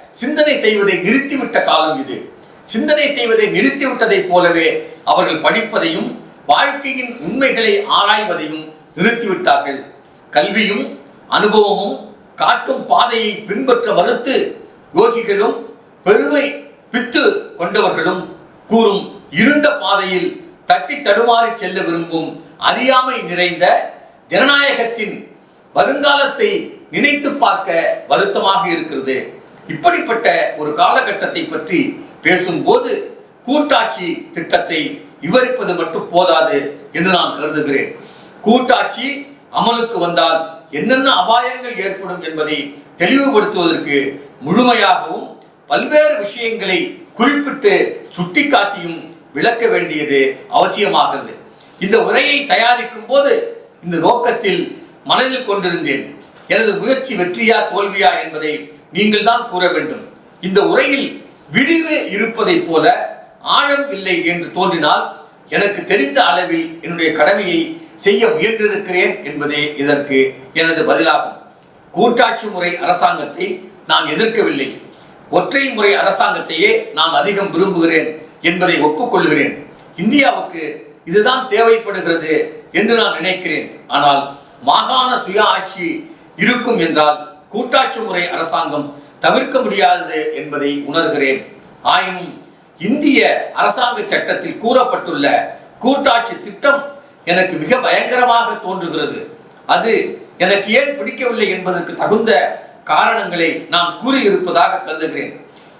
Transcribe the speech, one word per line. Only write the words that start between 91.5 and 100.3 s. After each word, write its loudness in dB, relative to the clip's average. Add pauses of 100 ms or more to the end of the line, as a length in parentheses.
ஆயினும் 0 (500)
இந்திய 2 (340)
அரசாங்க 0
சட்டத்தில் -4
கூறப்பட்டுள்ள 0 (540)
கூட்டாட்சி 0
திட்டம் -2 (460)
எனக்கு 2
மிக 0
பயங்கரமாக 2 (100)
தோன்றுகிறது. -6 (480)
அது 2 (440)